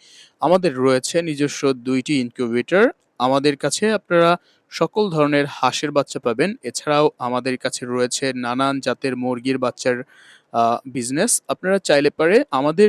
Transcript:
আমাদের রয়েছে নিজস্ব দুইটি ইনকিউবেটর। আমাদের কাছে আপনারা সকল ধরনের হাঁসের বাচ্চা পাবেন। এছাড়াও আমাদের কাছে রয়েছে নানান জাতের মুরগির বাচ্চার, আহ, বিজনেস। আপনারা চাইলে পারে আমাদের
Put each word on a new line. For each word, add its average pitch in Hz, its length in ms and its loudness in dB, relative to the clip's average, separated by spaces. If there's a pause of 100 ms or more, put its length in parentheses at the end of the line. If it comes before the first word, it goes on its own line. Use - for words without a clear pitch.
(400)
আমাদের 170 360 2
রয়েছে 131 460 2
নিজস্ব 143 500 -2
দুইটি 131 480 -2
ইনকিউবেটর। 123 640 0 (340)
আমাদের 139 380 2
কাছে - 360 -4
আপনারা 170 380 2 (420)
সকল 196 380 -2
ধরনের 147 360 2
হাঁসের 131 440 -2
বাচ্চা 143 300 -2
পাবেন। 123 300 0 (120)
এছাড়াও 147 440 0 (120)
আমাদের 123 400 -4
কাছে - 260 -8
রয়েছে 123 480 -4
নানান 127 480 -2
জাতের 127 360 -4
মুরগির 127 420 -2
বাচ্চার, 123 380 -2 (560)
আহ, 117 340 2
বিজনেস। 135 460 -4 (160)
আপনারা 185 300 -2
চাইলে 147 320 2
পারে 170 260 2 (140)
আমাদের 156 380 2